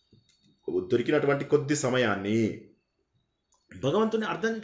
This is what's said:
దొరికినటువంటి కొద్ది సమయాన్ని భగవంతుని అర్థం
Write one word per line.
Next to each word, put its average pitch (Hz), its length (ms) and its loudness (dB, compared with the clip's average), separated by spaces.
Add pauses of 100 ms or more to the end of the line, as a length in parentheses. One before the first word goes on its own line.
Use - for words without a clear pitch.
(800)
దొరికినటువంటి 139 680 0
కొద్ది 143 320 2
సమయాన్ని 113 920 0 (1120)
భగవంతుని 220 400 0
అర్థం 208 400 -4